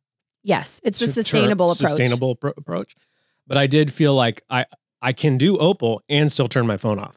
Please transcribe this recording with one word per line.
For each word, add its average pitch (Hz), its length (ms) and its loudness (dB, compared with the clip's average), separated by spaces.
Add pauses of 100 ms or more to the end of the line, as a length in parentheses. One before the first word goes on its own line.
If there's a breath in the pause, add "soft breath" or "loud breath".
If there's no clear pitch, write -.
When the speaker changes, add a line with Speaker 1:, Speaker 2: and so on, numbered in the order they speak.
(460)
Speaker 1:
Yes, - 380 -4
it's - 140 -4
the 233 80 -2
Speaker 2:
t-, 233 60 -2
term, - 20 -4 (100)
Speaker 1:
sustainable 208 480 2
approach. 160 160 -2
Speaker 2:
sustainable 127 480 0
appro-, - 220 -8
approach. - 360 -10 (520)
But 135 100 -2
I 139 100 4
did 147 240 2
feel 147 240 2
like 117 360 0
I, 123 160 -2 (340)
I 127 140 0
can 139 240 0
do 180 180 4
Opal 147 540 0
and 147 200 2
still - 180 -6
turn 123 180 0
my 107 100 0
phone 104 220 -2
off. - 180 -14